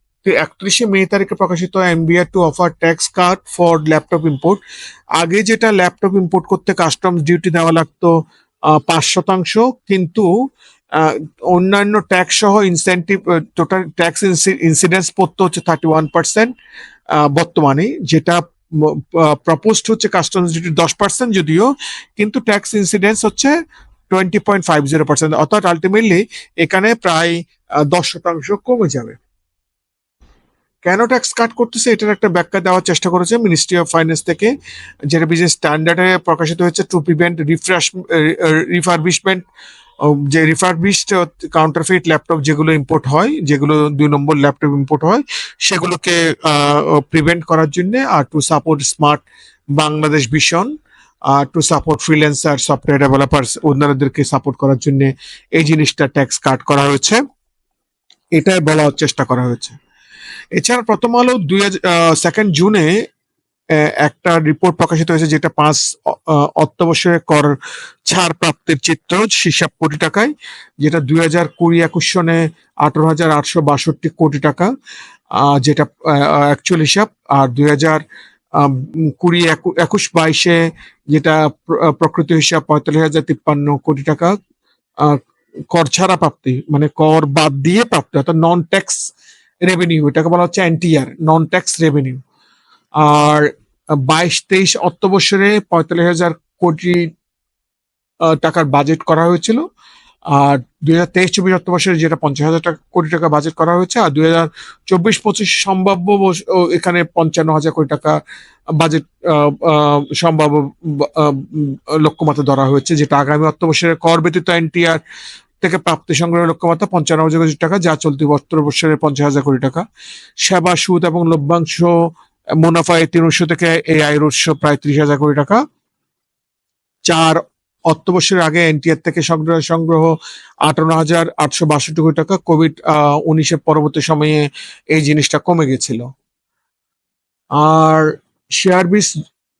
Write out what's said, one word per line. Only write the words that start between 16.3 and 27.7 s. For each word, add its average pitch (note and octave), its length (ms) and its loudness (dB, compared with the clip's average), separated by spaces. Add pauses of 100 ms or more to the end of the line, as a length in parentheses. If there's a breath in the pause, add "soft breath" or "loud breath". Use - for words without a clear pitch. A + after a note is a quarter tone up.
আহ, D3+ 200 2
বর্তমানে, D#3+ 720 0
যেটা E3 400 0 (320)
ম-, D3+ 280 0 (180)
আহ, D3+ 160 2
প্রপোজড G#3 560 0
হচ্ছে A3 160 -2
কাস্টমস F3 460 -2
ডিউটি E3 160 -6
দশ E3 260 0
পার্সেন্ট G#3 400 -2
যদিও, F#3 400 2 (420 loud breath)
কিন্তু G#3+ 220 -2
ট্যাক্স G3+ 340 -2
ইনসিডেন্স G#3 520 0
হচ্ছে D4 380 0 (460 soft breath)
টোয়েন্টি F#3+ 300 0
পয়েন্ট G3 260 0
ফাইভ D3+ 180 2
জিরো D3+ 220 0
পার্সেন্ট, D3+ 300 0
অর্থাৎ G3 280 0
ultimately F#3+ 640 2 (320 loud breath)
এখানে F#3+ 380 0
প্রায়, E3+ 480 -2 (260)
আহ, D3+ 140 0